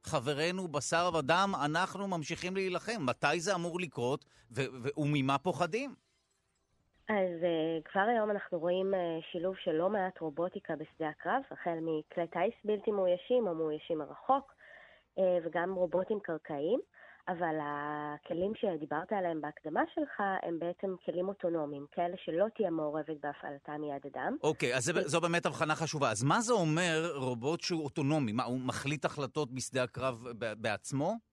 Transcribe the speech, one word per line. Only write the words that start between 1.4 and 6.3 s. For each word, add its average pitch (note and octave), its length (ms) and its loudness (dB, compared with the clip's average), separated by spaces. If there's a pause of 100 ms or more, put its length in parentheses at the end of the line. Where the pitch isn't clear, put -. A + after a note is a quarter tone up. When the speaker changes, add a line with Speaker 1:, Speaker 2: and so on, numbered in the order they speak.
Speaker 1:
אנחנו F#3 420 0
ממשיכים F3+ 480 -4
להילחם. F#3+ 500 -2
מתי C#3+ 340 2
זה F#3+ 160 0
אמור F3 240 -2
לקרות, C#3 460 -2 (260)
ו-, A#2 100 -2 (220)
ו-, C#3 160 -4
וממה C#3+ 380 4
פוחדים? F3 580 0 (1120)